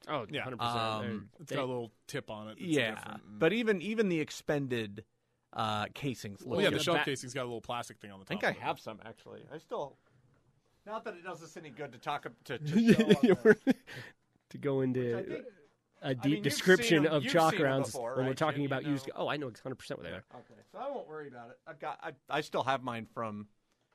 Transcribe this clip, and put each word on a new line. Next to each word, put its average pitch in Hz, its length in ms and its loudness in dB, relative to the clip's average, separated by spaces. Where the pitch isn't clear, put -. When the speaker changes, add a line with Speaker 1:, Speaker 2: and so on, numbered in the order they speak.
Speaker 1:
Oh, 139 220 -4
Speaker 2:
Yeah. 127 160 -6
Speaker 1:
100%. 127 160 -6
Speaker 3:
Um, 113 400 0
Speaker 1:
They're, 110 180 -4
Speaker 2:
It's 143 80 -20
Speaker 1:
they 135 80 -4
Speaker 2:
got 139 60 0
a - 20 -2
little 123 260 -4
tip - 220 -8
on 107 180 -10
it 107 120 -14
that's - 20 -10
Speaker 3:
Yeah, 131 340 2
Speaker 2:
different - 300 -12
and 104 140 -16
Speaker 3:
but 160 120 6
even, 220 300 2
even 214 260 0
the 165 140 2
expended, 123 840 -4
uh, 107 440 -2
casings 113 460 -6
look - 100 -8
Speaker 2:
Well, 170 100 2
yeah, 208 60 6
the - 100 2
Speaker 3:
different. 151 80 0
Speaker 2:
shell 175 100 2
Speaker 1:
Ba- 151 80 2
Speaker 2:
casing's 131 300 -4
got 135 80 -4
a - 100 -4
little 117 80 -6
plastic 120 400 -6
thing 104 120 -16
on 95 80 -16
the 95 60 -20
Speaker 3:
I - 20 -20
think 196 140 -6
Speaker 2:
top - 60 2
Speaker 3:
I - 40 2
Speaker 2:
of - 60 -6
it. - 40 -14
Speaker 3:
have 156 180 -4
some, - 240 -12
actually. 107 380 -16
I 151 40 -12
still, 165 400 -8
not 214 200 -10
that 214 100 -10
it 170 80 -20
does 170 200 -10
us 160 140 -16
any 160 140 -14
good 131 200 -10
to 117 60 -18
talk 147 280 -6
ab-, 135 100 -12
to, 131 120 -6
Speaker 1:
<laughs> - 20 -6
Speaker 3:
to 151 80 -6
show 226 100 6
on 220 60 0
Speaker 1:
You 190 120 8
Speaker 3:
the - 80 -6
Speaker 1:
were, 220 140 10
to 151 60 -12
go 135 240 0
into 123 360 0
Speaker 3:
I 120 60 -4
think - 220 -8
Speaker 1:
a 156 80 -6
Speaker 3:
I 135 40 2
Speaker 1:
deep 127 100 -6
Speaker 3:
mean, 139 120 4
you've 202 80 -4
Speaker 1:
description 185 560 6
Speaker 3:
seen 147 80 6
'em, 156 60 4
Speaker 1:
of 147 100 4
Speaker 3:
you've 262 100 -2
Speaker 1:
chalk 160 180 8
Speaker 3:
seen 185 100 2
'em 147 40 4
Speaker 1:
rounds 135 260 2
Speaker 3:
before, 123 240 -4
Speaker 1:
when 131 100 2
we're 131 60 0
Speaker 3:
right, 131 60 -2
Speaker 1:
talking 151 240 0
Speaker 3:
Jim? 139 60 0
Speaker 1:
about 135 180 -2
Speaker 3:
You 147 60 0
Speaker 1:
used. 139 160 -2
Speaker 3:
know. - 100 -8
Speaker 1:
Oh, 156 100 -2
I 131 100 0
know 143 120 -4
100% 127 480 -10
what - 60 -12
they 82 80 -8
are. 92 120 -10
Speaker 3:
Okay, 117 280 -20
so 180 60 -16
I 254 120 -8
won't 233 180 -8
worry 151 200 -10
about 120 220 -16
it. - 80 -18
I've 151 120 -14
got, 151 220 -8
I, 160 100 -8
I 143 120 0
still 147 220 -2
have 131 200 0
mine 117 300 -6
from 104 340 -6